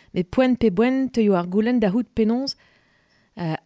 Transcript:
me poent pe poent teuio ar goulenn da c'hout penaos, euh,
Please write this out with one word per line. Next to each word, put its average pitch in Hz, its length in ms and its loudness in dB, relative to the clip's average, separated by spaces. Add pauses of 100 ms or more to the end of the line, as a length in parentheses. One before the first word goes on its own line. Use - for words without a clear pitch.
(140)
me 180 80 -2
poent 254 380 0
pe 226 100 4
poent 254 420 0
teuio 208 220 2
ar 175 140 -2
goulenn 220 320 0
da 208 100 2
c'hout 233 240 -2
penaos, 233 400 -2 (840)
euh, 160 260 -4